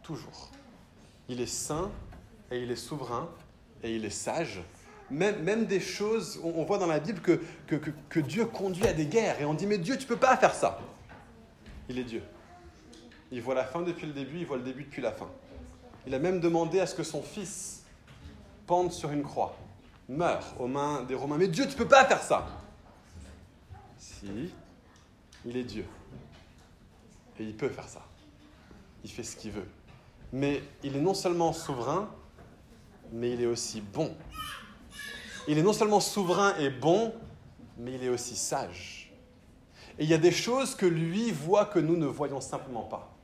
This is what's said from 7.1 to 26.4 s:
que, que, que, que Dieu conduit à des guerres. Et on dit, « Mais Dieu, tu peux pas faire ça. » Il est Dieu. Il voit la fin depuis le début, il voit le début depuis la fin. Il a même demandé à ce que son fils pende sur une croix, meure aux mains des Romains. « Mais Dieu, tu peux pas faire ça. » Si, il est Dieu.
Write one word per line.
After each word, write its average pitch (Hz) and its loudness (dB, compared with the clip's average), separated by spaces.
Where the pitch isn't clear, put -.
que, 170 6
que, - 0
que, 147 -2
que 165 2
Dieu 156 0
conduit 190 -2
à 185 6
des 156 2
guerres. 196 2
Et 147 0
on 147 2
dit, « 175 -2
Mais 208 2
Dieu, 196 0
tu - -6
peux 240 0
pas 254 8
faire - 8
ça. » - 2
Il 127 -4
est 127 -2
Dieu. 110 -6
Il 123 -6
voit 127 0
la 127 2
fin 170 -4
depuis 170 -4
le 151 -8
début, 139 -6
il 170 -4
voit 139 -4
le 123 -4
début 131 -8
depuis - -8
la 113 0
fin. - -10
Il 131 -2
a 131 2
même 180 2
demandé 165 4
à 180 2
ce - -6
que 160 -4
son 143 -6
fils - -10
pende 180 4
sur 151 -4
une 147 0
croix, 113 -4
meure 147 -2
aux 123 -2
mains 143 -2
des 127 -4
Romains. « 143 -2
Mais 185 6
Dieu, 190 2
tu - -6
peux 226 0
pas 262 12
faire 226 4
ça. » 95 2
Si, 104 -10
il 120 -6
est 127 -2
Dieu. 104 -8